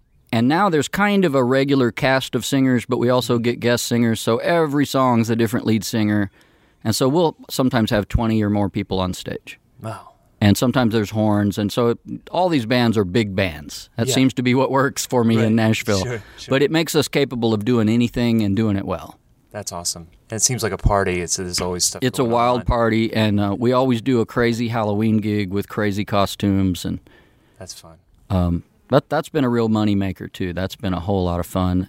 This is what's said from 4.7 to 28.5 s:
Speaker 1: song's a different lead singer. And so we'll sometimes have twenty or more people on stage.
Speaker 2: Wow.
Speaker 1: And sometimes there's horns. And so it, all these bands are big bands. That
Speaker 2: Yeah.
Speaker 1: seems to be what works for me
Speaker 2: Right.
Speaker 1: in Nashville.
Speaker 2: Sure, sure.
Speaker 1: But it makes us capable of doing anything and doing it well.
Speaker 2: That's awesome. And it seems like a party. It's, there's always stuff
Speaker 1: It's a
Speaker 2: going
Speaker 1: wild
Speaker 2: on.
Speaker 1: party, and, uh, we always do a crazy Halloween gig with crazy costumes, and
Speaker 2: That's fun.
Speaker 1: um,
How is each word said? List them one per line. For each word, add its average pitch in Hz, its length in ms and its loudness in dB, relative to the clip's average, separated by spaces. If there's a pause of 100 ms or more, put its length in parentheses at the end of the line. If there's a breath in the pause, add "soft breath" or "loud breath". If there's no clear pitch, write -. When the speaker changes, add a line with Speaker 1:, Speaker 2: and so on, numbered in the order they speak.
Speaker 1:
song's 120 460 2
a 113 40 2
different 117 300 0
lead 110 180 2
singer. 104 460 0 (540 soft breath)
And 113 120 -2
so 131 140 2
we'll 160 260 2 (140)
sometimes 123 400 0
have 104 180 0
twenty 110 360 0
or 104 80 0
more 101 180 0
people 95 300 -4
on 90 160 -2
stage. - 440 -12 (220)
Speaker 2:
Wow. - 280 -14 (340)
Speaker 1:
And 101 140 6
sometimes 120 340 0
there's 107 200 0
horns. 104 480 0
And 104 120 -2
so 120 180 0
it, 117 100 -2 (320)
all 180 180 0
these 135 160 0
bands 117 320 2
are 107 60 2
big 98 320 -2
bands. 76 640 -6
That 117 100 0
Speaker 2:
Yeah. 131 80 0
Speaker 1:
seems 131 200 4
to 131 60 -4
be 123 140 2
what 131 160 2
works 135 340 -2
for 123 180 0
me 113 140 4
Speaker 2:
Right. 113 80 2
Speaker 1:
in 110 100 2
Nashville. 110 480 0
Speaker 2:
Sure, 117 200 -8 (160)
sure. - 100 -14
Speaker 1:
But 135 140 2
it 147 80 2
makes 165 240 0
us 143 120 2
capable 123 460 0
of 104 100 -2
doing 117 240 2
anything 117 540 0
and 98 140 0
doing 107 200 0
it 98 100 -4
well. 87 340 -10 (320)
Speaker 2:
That's 104 200 -10
awesome. 87 360 -10 (240)
And 110 60 -8
it 104 40 -4
seems 120 220 -2
like 98 80 0
a 95 80 -4
party. 95 420 2
It's, 85 140 -4
there's 90 260 -6
always 90 220 -4
stuff - 180 -4
Speaker 1:
It's 127 160 0
a 135 60 2
Speaker 2:
going 113 80 0
Speaker 1:
wild 120 300 2
Speaker 2:
on. - 40 -8
Speaker 1:
party, 113 480 0
and, 107 260 2
uh, 101 200 0
we 117 120 2
always 127 300 2
do 123 180 2
a 107 60 2
crazy 117 440 0
Halloween 107 480 0
gig 104 340 -2
with 101 180 -4
crazy 104 360 -2
costumes, 98 800 0
and 90 140 -6 (600 soft breath)
Speaker 2:
That's - 200 -16
fun. 82 180 -20 (340)
Speaker 1:
um, 87 320 0 (260)